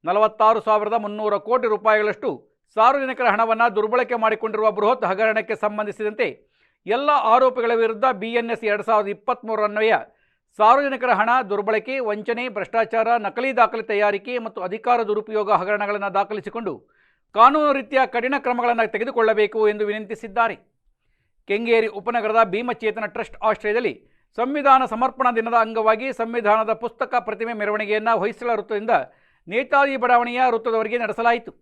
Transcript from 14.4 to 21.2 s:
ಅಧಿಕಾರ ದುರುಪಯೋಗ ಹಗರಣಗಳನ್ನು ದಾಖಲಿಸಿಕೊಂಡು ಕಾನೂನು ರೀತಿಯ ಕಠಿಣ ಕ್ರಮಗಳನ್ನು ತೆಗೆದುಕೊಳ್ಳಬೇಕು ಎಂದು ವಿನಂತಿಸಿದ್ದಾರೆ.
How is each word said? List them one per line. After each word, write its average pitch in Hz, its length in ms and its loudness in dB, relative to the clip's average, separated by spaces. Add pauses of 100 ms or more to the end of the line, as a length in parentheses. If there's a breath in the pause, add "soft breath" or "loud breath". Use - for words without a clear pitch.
ಅಧಿಕಾರ 220 420 -2
ದುರುಪಯೋಗ 214 500 -2
ಹಗರಣಗಳನ್ನು 202 600 -2
ದಾಖಲಿಸಿಕೊಂಡು 202 580 -6 (640)
ಕಾನೂನು 285 380 4
ರೀತಿಯ 262 340 -2
ಕಠಿಣ 254 320 -2
ಕ್ರಮಗಳನ್ನು 240 540 -2
ತೆಗೆದುಕೊಳ್ಳಬೇಕು 214 760 0
ಎಂದು 208 180 -2
ವಿನಂತಿಸಿದ್ದಾರೆ. 214 680 -4 (920)